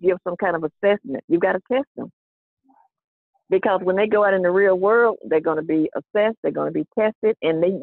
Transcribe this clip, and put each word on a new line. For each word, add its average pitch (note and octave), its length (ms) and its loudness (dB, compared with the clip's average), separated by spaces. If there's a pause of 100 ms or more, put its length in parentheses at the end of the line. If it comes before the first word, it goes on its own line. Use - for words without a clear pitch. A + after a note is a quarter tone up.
give F3+ 220 0
some F3 120 -6
kind F3+ 200 -2
of D#3+ 80 -6
assessment. G3 640 -2
You E3+ 100 2
gotta F#3+ 220 0 (120)
test C4+ 240 -2
them. B3 140 -10 (1400)
Because F#3+ 320 2
when F#3 140 0
they G#3+ 100 2
go G#3+ 180 2
out G3 100 2
in F#3 80 0
the F3 80 2
real F#3+ 280 4
world, A3 400 2 (100)
they're D#3+ 120 2
gonna D#3+ 220 -2
be D#3 320 -2
assessed, G#3+ 480 -2
they're D#3 100 -2
gonna D3+ 180 -4
be D#3+ 160 -4 (120)
tested, G#3+ 440 0
and D#3+ 200 0
they, F3+ 60 2 (140)